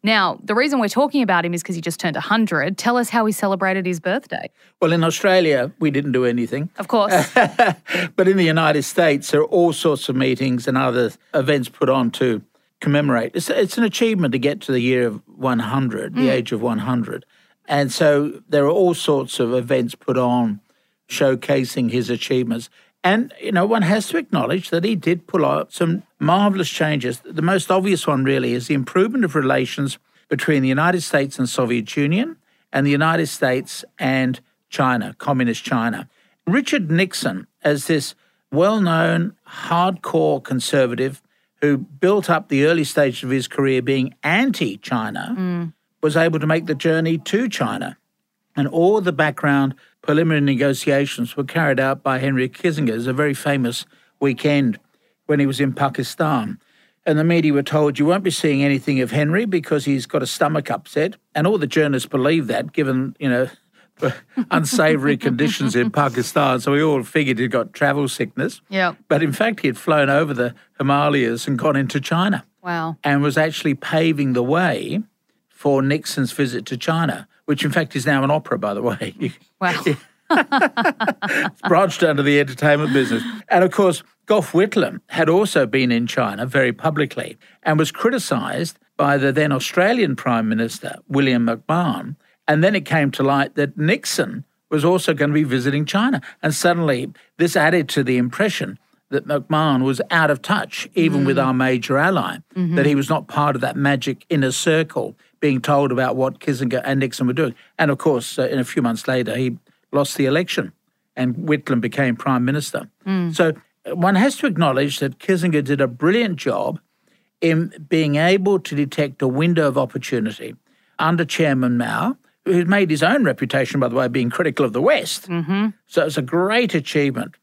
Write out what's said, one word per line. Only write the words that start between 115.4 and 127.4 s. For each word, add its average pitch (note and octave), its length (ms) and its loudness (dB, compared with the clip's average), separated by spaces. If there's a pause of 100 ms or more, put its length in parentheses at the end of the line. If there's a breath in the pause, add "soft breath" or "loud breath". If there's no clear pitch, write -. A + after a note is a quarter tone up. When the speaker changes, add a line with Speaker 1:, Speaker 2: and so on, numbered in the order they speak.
Speaker 2:
did C#3 160 -2
a C3+ 80 4
brilliant F3 480 0
job A#2+ 420 -4 (640)
in E3 320 2 (160)
being D#3 280 2
able F#3+ 420 2
to - 160 -6
detect C#3+ 480 -2
a C3+ 60 2
window D#3 380 2
of C3+ 120 0
opportunity A#2 760 -4 (440)
under E3 260 2
Chairman C3 540 2
Mao, A#2+ 400 -2 (260)
who F3 220 2
made F#3+ 240 2
his D3+ 120 0
own A#3 220 4
reputation, C3+ 560 0
by B2 80 2
the A#2 60 -4
way, B2+ 140 0
being A#2+ 200 0
critical D3 380 0
of G#2+ 80 -2
the B2+ 80 -2
West. - 460 0
Speaker 1:
Mm-hmm. F3+ 400 0 (180)
Speaker 2:
So D#3+ 180 0
it's D#3 140 -2
a C#3+ 40 -2
great F#3+ 520 0
achievement C#3 680 -2